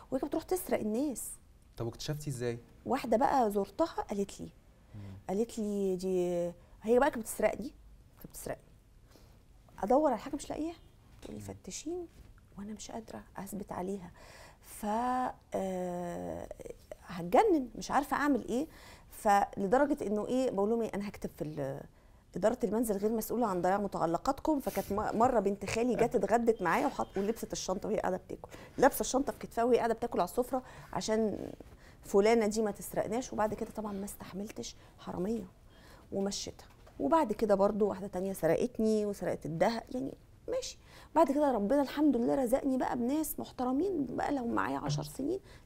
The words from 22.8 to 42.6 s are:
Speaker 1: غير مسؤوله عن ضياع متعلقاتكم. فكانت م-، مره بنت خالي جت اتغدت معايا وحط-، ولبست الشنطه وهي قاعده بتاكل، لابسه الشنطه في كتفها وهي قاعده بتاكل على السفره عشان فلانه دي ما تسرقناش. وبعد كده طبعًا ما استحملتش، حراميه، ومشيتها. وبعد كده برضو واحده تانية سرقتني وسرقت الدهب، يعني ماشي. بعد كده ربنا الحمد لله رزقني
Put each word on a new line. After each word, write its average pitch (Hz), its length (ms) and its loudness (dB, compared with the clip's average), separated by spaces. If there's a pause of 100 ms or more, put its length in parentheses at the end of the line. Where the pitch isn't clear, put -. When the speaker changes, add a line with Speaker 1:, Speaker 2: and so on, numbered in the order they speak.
Speaker 1:
غير 208 160 0
مسؤوله 226 340 0
عن 180 160 0
ضياع 185 160 4
متعلقاتكم. 196 840 0
فكانت - 320 -4
م-، 202 260 -2
مره 240 220 4
بنت 196 240 0
خالي 233 300 0
جت 226 200 2
اتغدت 220 480 2
معايا 190 240 4
وحط-، - 300 -4
ولبست 208 360 -2
الشنطه 185 360 -4
وهي 214 100 0
قاعده 185 180 0
بتاكل، - 320 -12 (300)
لابسه 262 220 6
الشنطه 254 320 0
في - 60 -18
كتفها 226 260 -2
وهي 247 140 6
قاعده 226 160 0
بتاكل 240 260 -2
على 175 80 2
السفره 254 340 -2 (300)
عشان 220 580 0 (520)
فلانه 214 440 6
دي 214 160 0
ما 208 80 0
تسرقناش. 202 600 -4
وبعد 214 220 0
كده 214 160 -6
طبعًا 214 220 -8
ما 196 120 -6
استحملتش، 202 720 -10 (220)
حراميه، 190 460 -4 (680)
ومشيتها. - 540 -4 (340)
وبعد 285 320 4
كده 208 220 2
برضو 202 340 4
واحده 190 180 -4
تانية 190 260 -4
سرقتني 214 760 2
وسرقت 175 400 -4
الدهب، 180 360 2 (120)
يعني 262 180 -6 (360)
ماشي. 508 300 -6 (360)
بعد 302 180 6
كده 285 200 4
ربنا 233 300 4
الحمد 277 340 4
لله 247 180 2
رزقني 262 440 4